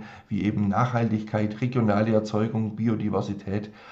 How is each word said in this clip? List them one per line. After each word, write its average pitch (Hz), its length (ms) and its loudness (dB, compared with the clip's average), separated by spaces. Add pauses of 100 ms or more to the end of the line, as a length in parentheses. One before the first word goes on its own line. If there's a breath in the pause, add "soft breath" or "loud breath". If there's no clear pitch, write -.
(300 loud breath)
wie 95 160 -2
eben 104 220 2
Nachhaltigkeit, 107 920 0
regionale 113 500 2
Erzeugung, 107 640 0
Biodiversität, 104 920 -2 (220 loud breath)